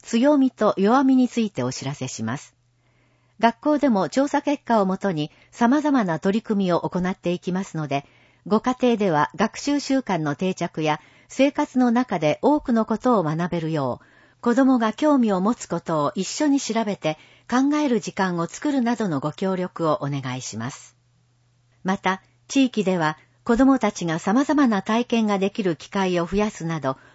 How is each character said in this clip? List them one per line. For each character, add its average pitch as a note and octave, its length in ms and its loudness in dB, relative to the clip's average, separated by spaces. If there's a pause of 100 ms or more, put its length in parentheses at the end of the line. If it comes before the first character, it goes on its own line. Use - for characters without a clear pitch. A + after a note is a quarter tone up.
強 C#4 340 4
み C4 140 4
と - 260 0
弱 A3+ 260 4
み C4 120 4
に B3+ 120 4
つ A#3 140 -4
い G#3+ 80 -2
て B2+ 140 -6
お B2+ 80 -2
知 - 120 -10
ら C3+ 120 -6
せ B2+ 120 -6
し - 160 -10
ま A2+ 140 -4
す。 - 160 -20 (880)
学 A#3 200 0
校 D4+ 200 2
で C#4+ 100 2
も F#3+ 180 2
調 C#4 200 0
査 C#4+ 160 -2
結 C#4+ 200 -2
果 A3+ 200 2
を - 20 0
も F#3 120 -2
と G3+ 140 -2
に、 D3+ 200 -4 (180)
様 B3+ 320 2
々 C#4 220 2
な E3 160 -2
取 G3 180 0
り A3 60 -4
組 G3+ 220 -2
み F3 80 2
を D#3+ 80 2
行 E3 180 -4
っ F#3 180 -4
て F3 140 -4
い F3 80 -4
き G3 120 -6
ま F#3+ 120 -4
す - 120 -12
の D3+ 120 -4
で、 C#3 180 -4 (400)
ご G#3 140 0
家 B3+ 200 -2
庭 A#3+ 180 2
で G3 120 0
は D3+ 260 2
学 G3 220 -2
習 C#4+ 220 -2
習 C4+ 200 0
慣 F#3 200 -2
の D3 160 -2
定 F#3 180 -2
着 E3 300 -6
や、 D3+ 180 0 (260)
生 C#4 240 2
活 D4 280 -2
の B3 100 4
中 A#3 300 0
で D3+ 240 2
多 D4 180 4
く - 100 -4
の A3+ 140 2
こ G#3+ 140 -2
と A#3+ 200 2
を E3+ 40 2
学 D#3+ 260 -2
べ F3 120 -4
る D#3+ 100 -4
よ C3 320 -2
う、 - 20 -20 (340)
子 A#3+ 140 0
ど C4 140 4
も C4 100 6
が A3 160 0
興 D4 240 2
味 A3 160 2
を F3+ 80 0
持 G#3 140 0
つ - 100 -14
こ E3+ 140 -4
と D3+ 260 -2
を C#3 80 0
一 F#3+ 100 -4
緒 - 220 -4
に C#4 160 2
調 A3+ 220 -2
べ G3+ 140 -4
て、 D#3 200 -4 (320)
考 C4+ 280 2
え D4+ 120 0
る A3+ 100 0
時 - 140 -8
間 F3+ 240 -2
を E3+ 80 -2
作 - 260 -6
る C4+ 100 0
な A#3 140 0
ど A3 120 -2
の D3 140 -2
ご D3 100 -4
協 F#3+ 240 -2
力 F3+ 340 -4
を D3 140 2
お C#3 80 -4
願 C3 260 -6
い C3 40 -12
し - 140 -12
ま A2+ 140 -8
す。 - 260 -18 (880)
ま F#3+ 140 -2
た、 F#3 240 -2 (260)
地 C4+ 180 2
域 G#3+ 180 0
で F#3 160 0
は、 D#3 180 -2 (260)
子 A#3 120 2
ど C4 100 4
も C4 140 4
た G#3 140 0
ち F3+ 120 -6
が E3 140 -2
様 A#3 260 0
々 D4 220 4
な G3+ 140 0
体 A#3 240 -2
験 A3+ 200 0
が G3+ 140 0
で F#3+ 120 0
き G#3+ 120 -4
る F3 140 -2
機 - 100 -20
会 F#3 320 -2
を E3+ 60 -2
増 F3 100 -6
や G#3 160 0
す - 140 -10
な E3 160 -4
ど、 C3 160 -2 (180)